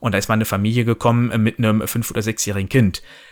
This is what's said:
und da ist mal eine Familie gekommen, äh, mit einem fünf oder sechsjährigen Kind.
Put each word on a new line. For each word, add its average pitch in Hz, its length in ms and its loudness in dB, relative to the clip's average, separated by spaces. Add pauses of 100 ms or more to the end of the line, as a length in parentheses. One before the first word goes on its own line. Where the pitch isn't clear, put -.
und 113 120 -2
da 95 60 0
ist - 100 -4
mal 117 60 0
eine 110 100 0
Familie 110 400 0
gekommen, 117 460 2
äh, 113 80 -2
mit 107 200 0
einem 110 280 0
fünf - 240 -4
oder 117 100 -4
sechsjährigen 104 480 -4
Kind. 110 340 2 (300)